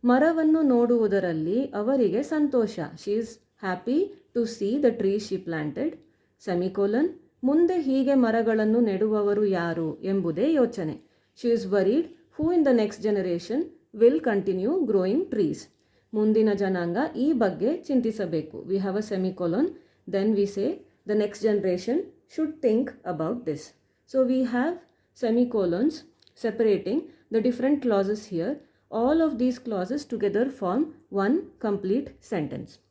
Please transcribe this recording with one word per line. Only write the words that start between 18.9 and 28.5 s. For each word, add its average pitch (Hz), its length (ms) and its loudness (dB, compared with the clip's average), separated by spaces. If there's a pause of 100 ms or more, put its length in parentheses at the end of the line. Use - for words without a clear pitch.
a 214 140 -2
semicolon. 185 560 0 (420)
Then 196 200 0 (100)
we 202 80 2
say 202 240 -4 (360)
the 214 160 0
next 208 200 -4
generation 208 560 0 (300)
should 311 220 -4 (120)
think 240 240 2 (180)
about 170 400 -4
this. 147 180 -6 (480)
So 262 140 2
we 254 160 2 (140)
have 269 180 0 (440)
semicolons 226 760 2 (400)
separating 220 640 0 (320)
the 220 100 0
different 254 420 2
clauses 214 440 0
here. 180 260 -4 (380)